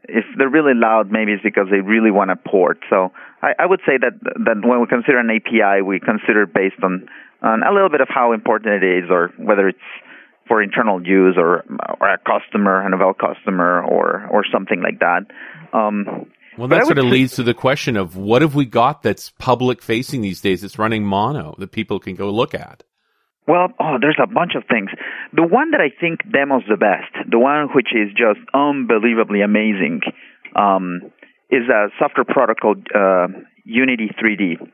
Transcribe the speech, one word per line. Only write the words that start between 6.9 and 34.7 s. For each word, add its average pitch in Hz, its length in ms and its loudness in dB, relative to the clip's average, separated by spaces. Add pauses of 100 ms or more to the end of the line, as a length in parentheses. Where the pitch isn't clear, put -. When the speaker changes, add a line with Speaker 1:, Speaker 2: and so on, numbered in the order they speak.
Speaker 1:
on 110 220 0
a 190 100 2
little 196 160 2
bit 147 120 0
of 127 80 2
how 120 220 0
important 107 520 0
it 90 200 2
is, 87 60 -12
or 90 280 2
whether 98 300 2
it's 92 120 -4 (680)
for 110 140 2
internal 101 440 -2
use, 92 340 4
or, 85 260 2 (340)
or - 80 0
a 95 120 0
customer, 101 680 0
an 95 60 -2
Novell 95 260 0
customer, 90 680 -2
or, - 480 -2
or 101 120 2 (100)
something 98 300 -2
like 85 160 -4
that. 87 220 2 (520)
Um, 104 540 -4 (280)
Speaker 2:
Well, 120 120 -10
Speaker 1:
but 160 80 2
I 202 40 4
Speaker 2:
that 254 60 2
sort 302 120 2
Speaker 1:
would 131 80 2
Speaker 2:
of 123 40 2
Speaker 1:
say 127 80 4
Speaker 2:
leads 131 200 0
to 127 60 -4
the 117 120 0
question 131 420 -2
of 92 180 -4
what 107 280 2
have 151 100 0
we 143 120 0
got 117 360 0
that's - 380 -4
public 123 420 0
facing 123 400 -6
these 95 200 -6
days 95 200 0
that's 98 160 -14
running 107 260 -2
Mono 104 540 -2
that 95 140 -14
people 104 280 -6
can 95 160 -12
go 101 140 -6
look 113 240 -2
at? - 300 -14 (640)
Speaker 1:
Well, 175 200 4 (120)
oh, 151 220 -2
there's 147 200 0
a 120 40 4
bunch 151 300 -2
of 127 100 -6
things. 107 240 -2 (440)
The 165 100 2
one 247 280 2
that 285 100 2
I 147 80 2 (100)
think 165 220 -4 (100)
demos 139 360 0
the 104 100 2
best, 95 360 0 (160)
the 117 80 2
one 143 380 2
which 123 180 2
is 104 240 0
just 110 220 2 (160)
unbelievably 113 880 0
amazing, 104 600 0 (540)
um, 95 460 0 (500)
is 123 180 0
a 104 200 2 (100)
software 143 260 0
product 113 360 0
called, 98 340 -2
uh, 95 320 2 (360)
Unity 113 460 -2 (100)
three 110 160 0
D 90 220 -4 (160)